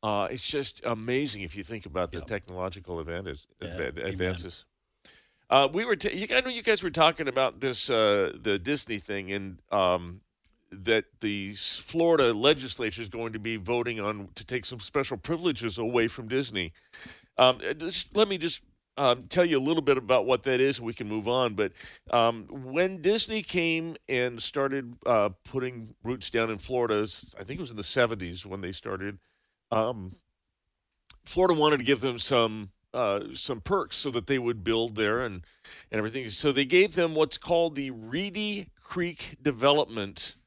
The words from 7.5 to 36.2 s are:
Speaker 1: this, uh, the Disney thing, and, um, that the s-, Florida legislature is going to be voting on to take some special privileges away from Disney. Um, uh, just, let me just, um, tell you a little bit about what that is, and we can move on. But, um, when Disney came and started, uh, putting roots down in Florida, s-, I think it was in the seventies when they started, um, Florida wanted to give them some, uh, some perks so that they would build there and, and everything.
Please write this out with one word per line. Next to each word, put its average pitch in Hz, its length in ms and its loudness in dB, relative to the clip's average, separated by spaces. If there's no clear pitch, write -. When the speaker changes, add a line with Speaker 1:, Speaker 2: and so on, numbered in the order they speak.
Speaker 1:
this, 131 300 -2
uh, 104 420 4
the 101 160 2
Disney 117 420 -4
thing, 98 340 -6
and, 95 260 -8
um, 90 520 2
that 104 320 0
the 101 360 -4
s-, - 220 -4
Florida 165 540 4
legislature 123 680 0
is 107 80 -8
going 113 240 -6
to 113 60 -8
be 113 180 -6
voting 117 420 -2
on 101 360 -4
to - 100 -14
take 127 180 -6
some 120 160 -8
special 131 380 -4
privileges 120 600 -2
away 117 300 2
from 113 220 -8
Disney. 113 420 -2
Um, 127 200 8
uh, 139 40 -2
just, 165 420 -6
let 208 140 6
me 190 80 -2
just, 160 240 -4
um, 127 320 4
tell 180 160 4
you 156 160 4
a - 0 -
little 156 220 2
bit 139 160 6
about 120 280 4
what 123 180 2
that 127 180 2
is, 135 160 4
and 120 100 -6
we 117 60 -6
can 107 160 -8
move 107 180 -2
on. 123 280 2
But, 101 180 0
um, 117 380 4
when 156 520 -2
Disney 214 420 0
came 165 540 -2
and 123 340 -2
started, 135 540 -4
uh, 107 260 4
putting 123 580 -6
roots 120 280 -4
down 113 200 2
in 107 100 -4
Florida, 117 420 2
s-, - 360 -6
I 98 60 -14
think 135 160 -10
it - 20 -8
was 127 100 -10
in 110 60 -12
the 101 60 -6
seventies 98 640 0
when 98 160 -10
they 92 100 -6
started, 98 480 -8
um, 110 460 -2
Florida 175 340 4
wanted 151 180 6
to 127 60 -2
give 123 180 2
them 123 180 -2
some, 110 520 2
uh, 104 280 0
some 120 260 -6
perks 190 360 -2
so 143 140 -2
that 117 160 -4
they 135 120 2
would 117 240 -2
build 113 320 0
there 110 260 2
and, 98 240 -8
and 110 60 -2
everything. 113 320 -4